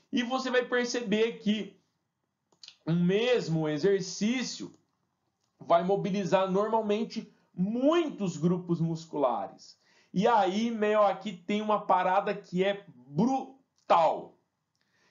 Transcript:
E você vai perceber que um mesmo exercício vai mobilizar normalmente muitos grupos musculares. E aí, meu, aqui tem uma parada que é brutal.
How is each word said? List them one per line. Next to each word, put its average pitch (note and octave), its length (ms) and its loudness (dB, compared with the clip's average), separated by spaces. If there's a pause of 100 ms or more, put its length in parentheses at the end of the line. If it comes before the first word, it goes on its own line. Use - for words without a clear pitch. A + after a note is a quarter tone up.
(120)
E A#3+ 100 0
você B3 280 -2
vai B3 140 2
perceber A#3 760 0
que G#3 380 -4 (1120)
um D#3 80 0
mesmo F3 760 2
exercício G3 1080 -2 (840)
vai E3+ 240 2
mobilizar F#3+ 680 0
normalmente G#3+ 800 -2 (220)
muitos A#3 840 0
grupos F3 440 -2
musculares. C#3 960 -4 (360)
E F#3+ 140 0
aí, G#3+ 440 2
meu, G#3+ 320 2
aqui G3+ 300 0
tem G#3 280 -4
uma G#3 220 0
parada F#3+ 520 2
que F3+ 300 -4
é G3 240 -2
brutal. - 1500 0 (720)